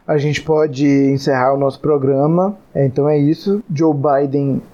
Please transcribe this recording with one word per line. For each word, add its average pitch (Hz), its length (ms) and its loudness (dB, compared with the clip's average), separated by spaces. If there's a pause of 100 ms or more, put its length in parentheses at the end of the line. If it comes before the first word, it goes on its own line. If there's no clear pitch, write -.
a 156 120 0
gente 143 240 -2
pode 151 420 0
encerrar 139 680 2
o - 20 -2
nosso 135 220 -2
programa. 151 760 0 (200)
É, 139 100 0
então 139 240 0
é 151 80 2
isso. 160 460 0 (100)
Joe 151 220 2
Biden 139 680 0 (120)